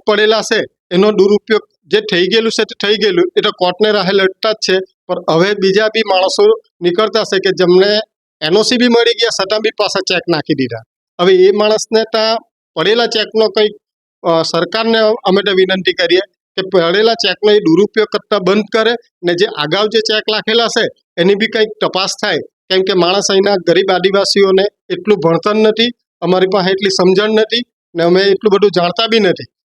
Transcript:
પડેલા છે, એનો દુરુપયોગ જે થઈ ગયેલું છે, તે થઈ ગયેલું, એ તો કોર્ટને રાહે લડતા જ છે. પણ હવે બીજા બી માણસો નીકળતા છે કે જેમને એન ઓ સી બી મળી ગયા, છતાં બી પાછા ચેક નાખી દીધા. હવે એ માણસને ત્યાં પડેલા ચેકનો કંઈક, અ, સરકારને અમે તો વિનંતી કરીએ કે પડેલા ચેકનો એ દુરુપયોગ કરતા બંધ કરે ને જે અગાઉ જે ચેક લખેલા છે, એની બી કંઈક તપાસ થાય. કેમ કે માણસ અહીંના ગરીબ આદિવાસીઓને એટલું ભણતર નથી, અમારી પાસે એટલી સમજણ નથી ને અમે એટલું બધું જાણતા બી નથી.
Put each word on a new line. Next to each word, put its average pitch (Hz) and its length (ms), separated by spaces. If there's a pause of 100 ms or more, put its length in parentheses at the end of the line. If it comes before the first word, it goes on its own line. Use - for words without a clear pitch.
પડેલા 214 360
છે, 220 160 (320)
એનો 185 200
દુરુપયોગ 208 540 (220)
જે 180 140
થઈ 190 260
ગયેલું 226 240
છે, 220 140
તે - 160
થઈ 208 160
ગયેલું, 196 300 (100)
એ 415 40
તો 214 100
કોર્ટને 180 420
રાહે 190 200
લડતા 196 400
જ 214 100
છે. 185 140 (300)
પણ 180 220
હવે 170 260
બીજા 202 340
બી 220 180
માણસો 190 380 (360)
નીકળતા 202 440
છે 202 140
કે 190 200
જેમને 185 320 (520)
એન 156 140
ઓ 214 60
સી 240 160
બી 240 160
મળી 233 260
ગયા, 226 160
છતાં 202 240
બી 214 180
પાછા 196 280
ચેક 175 220
નાખી 156 260
દીધા. 117 300 (340)
હવે 180 140 (120)
એ 196 80
માણસને 220 520
ત્યાં 220 340 (380)
પડેલા 214 300
ચેકનો 214 420
કંઈક, 208 260 (480)
અ, 180 80 (120)
સરકારને 220 580 (240)
અમે 196 180
તો 202 100
વિનંતી 185 400
કરીએ 180 320 (320)
કે 190 60
પડેલા 185 520
ચેકનો 208 380
એ 208 60
દુરુપયોગ 196 500
કરતા 208 300
બંધ 202 340
કરે 220 220 (280)
ને 175 100
જે 180 140 (120)
અગાઉ 165 280
જે 220 140
ચેક 214 300
લખેલા 214 380
છે, 214 160 (320)
એની 180 180
બી 208 120
કંઈક 220 240 (100)
તપાસ 185 320 (100)
થાય. 185 180 (260)
કેમ 185 160
કે 190 120
માણસ 180 360
અહીંના 196 360
ગરીબ 185 240
આદિવાસીઓને 190 720 (260)
એટલું 185 280
ભણતર 165 360
નથી, 220 360 (320)
અમારી 185 300
પાસે 185 180
એટલી 196 200
સમજણ 190 440
નથી 220 300 (300)
ને 165 80
અમે 180 200
એટલું 196 300
બધું 196 180
જાણતા 175 360
બી 226 140
નથી. 165 280 (180)